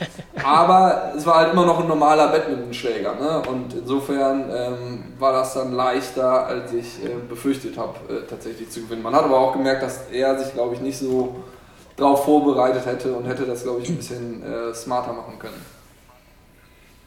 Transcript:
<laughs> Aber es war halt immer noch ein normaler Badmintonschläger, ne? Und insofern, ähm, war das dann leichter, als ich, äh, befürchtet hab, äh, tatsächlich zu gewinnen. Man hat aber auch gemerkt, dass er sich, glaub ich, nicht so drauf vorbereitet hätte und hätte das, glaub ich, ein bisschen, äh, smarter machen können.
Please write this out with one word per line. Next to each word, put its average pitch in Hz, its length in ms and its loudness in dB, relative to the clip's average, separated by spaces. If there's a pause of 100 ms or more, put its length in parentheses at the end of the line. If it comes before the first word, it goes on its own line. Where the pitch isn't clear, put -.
(100)
<laughs> - 340 -12
Aber 175 720 6
es 151 100 -6
war 165 100 6
halt 165 160 6
immer 180 140 6
noch 165 140 4
ein 165 80 0
normaler 151 400 6
Badmintonschläger, 120 880 -2
ne? 147 320 -2
Und 127 260 -6
insofern, 135 800 0
ähm, 123 520 -6 (140)
war 135 140 4
das - 220 0
dann 127 180 -4
leichter, 127 760 2
als 120 260 -6
ich, 117 320 -6
äh, 117 60 -6 (180)
befürchtet 123 500 -4
hab, - 180 -8 (140)
äh, 117 180 -6
tatsächlich 113 420 -12
zu 117 120 -12
gewinnen. 113 200 -10
Man 117 120 -2
hat 151 100 6
aber 135 140 4
auch - 140 4
gemerkt, 135 300 0
dass 123 200 -6 (100)
er 135 260 2
sich, 131 160 -6
glaub 120 180 -2
ich, 123 80 -6
nicht 135 180 -6
so 127 380 -2 (600)
drauf 139 280 4
vorbereitet 127 640 4
hätte 127 260 -2
und 123 140 -4
hätte 127 180 -4
das, 123 200 -4
glaub 120 160 -4
ich, 123 80 -6
ein 170 80 -2
bisschen, 120 460 -10
äh, 117 320 -8
smarter 123 380 -4
machen 110 260 -12
können. 113 220 -14 (1500)